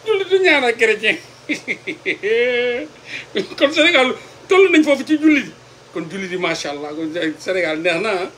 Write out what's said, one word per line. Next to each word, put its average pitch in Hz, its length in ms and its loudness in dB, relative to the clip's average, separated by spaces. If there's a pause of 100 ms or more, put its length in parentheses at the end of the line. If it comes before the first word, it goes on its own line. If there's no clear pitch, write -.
jullit 392 280 -2
du 381 100 4
ñaanal 285 360 2
chrétien." 214 420 0 (260)
<laughs> 240 2250 -6
Kon 294 140 2
Sénégal 311 420 4 (320)
toll 381 260 6
nañ 311 120 6
foofu 277 220 2
ci 302 120 2
jullit 294 280 2
yi. 160 60 -16 (380)
Kon 165 200 -10
jullit 185 220 -8
yi, 180 60 -6
macha 165 340 -4
allah, 147 180 -10
kon 156 200 -8 (260)
Sénégal 170 440 -2
neex 170 220 0
na, 220 100 -2
ah. 190 260 -4